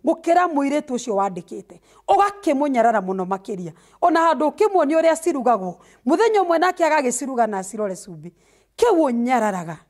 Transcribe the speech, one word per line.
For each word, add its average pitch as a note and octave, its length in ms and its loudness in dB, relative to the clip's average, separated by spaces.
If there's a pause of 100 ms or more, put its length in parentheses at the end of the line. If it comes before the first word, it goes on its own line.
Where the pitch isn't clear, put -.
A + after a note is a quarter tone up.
gũkĩra E4 500 2
mũirĩtu C#4 400 -2
ũcio A#3 200 -6
wandĩkĩte. G3 640 -6 (280)
Ũgakĩmũnyarara C#4+ 920 2
mũno F#3 260 -6
makĩria. F#3 460 -8 (300)
Ona E4 180 4
handũ D4+ 300 2
ũkĩmuonia E4 500 0
ũrĩa D#4+ 220 2
cirugagwo, A3+ 560 -2 (280)
mũthenya G#4 360 2
ũmwe E4+ 160 0
nake F4+ 260 0
agagĩciruga C4 640 0
na G#3 120 -6
acirore G3 360 -6
cumbĩ. E3+ 360 -16 (460)
Kĩu A#4 180 4 (160)
ũnyararaga. G#3+ 640 -2 (140)